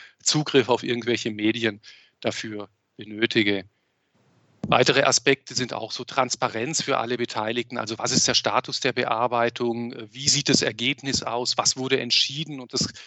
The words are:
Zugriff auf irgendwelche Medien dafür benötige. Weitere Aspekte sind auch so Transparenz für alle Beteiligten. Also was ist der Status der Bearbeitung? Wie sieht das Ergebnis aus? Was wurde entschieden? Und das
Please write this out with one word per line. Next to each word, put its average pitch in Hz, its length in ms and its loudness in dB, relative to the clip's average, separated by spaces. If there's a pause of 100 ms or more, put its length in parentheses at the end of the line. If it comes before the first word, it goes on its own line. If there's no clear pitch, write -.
(220)
Zugriff 147 460 4
auf 120 160 2
irgendwelche 120 460 0
Medien 110 500 0 (400)
dafür 107 480 -6 (280)
benötige. 104 680 0 (1040)
Weitere 127 340 6
Aspekte - 520 2
sind 123 180 -4
auch 107 180 -8
so 123 140 -8
Transparenz 123 800 -2
für 131 160 0
alle 120 180 -2
Beteiligten. 117 640 -4
Also 110 200 -6
was 123 140 -2
ist - 160 2
der 120 60 2
Status - 440 0
der 127 140 0
Bearbeitung? 117 1000 0 (200)
Wie 135 160 -2
sieht 143 200 2
das 131 140 4
Ergebnis 127 640 -2
aus? 120 340 -2
Was - 180 0
wurde 131 220 0
entschieden? 135 640 -2
Und 123 120 -14
das - 140 0 (200)